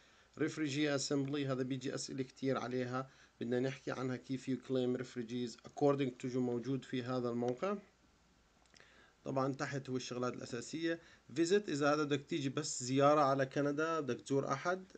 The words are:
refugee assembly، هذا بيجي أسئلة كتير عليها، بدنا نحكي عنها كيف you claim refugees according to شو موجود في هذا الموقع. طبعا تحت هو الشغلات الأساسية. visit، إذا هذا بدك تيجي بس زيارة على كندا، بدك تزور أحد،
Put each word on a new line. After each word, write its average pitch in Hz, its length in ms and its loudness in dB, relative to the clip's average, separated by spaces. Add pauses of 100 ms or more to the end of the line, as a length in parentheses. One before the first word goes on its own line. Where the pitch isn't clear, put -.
(400)
refugee 151 600 0
assembly، 143 380 0
هذا 135 260 0
بيجي 131 320 -2
أسئلة 131 280 -4
كتير 131 340 0
عليها، 123 520 -2 (320)
بدنا 120 180 2
نحكي 135 320 -2
عنها 127 240 -2
كيف 131 340 -6
you 131 40 0
claim 127 480 0
refugees 123 500 -6
according 139 580 2 (140)
to 127 100 -4
شو 127 60 0
موجود 123 460 -2
في 127 180 -4
هذا 123 260 0
الموقع. 123 480 0 (1500)
طبعا 139 280 0
تحت 139 360 -6
هو 127 60 -2
الشغلات 123 380 -4
الأساسية. 160 680 -6 (360)
visit، 185 340 4
إذا 147 240 4
هذا 151 100 4
بدك 143 260 0
تيجي 139 200 -2
بس 147 340 -4
زيارة 139 380 6
على 139 240 4
كندا، 147 540 0
بدك 127 220 -2
تزور 135 320 0
أحد، 185 440 -2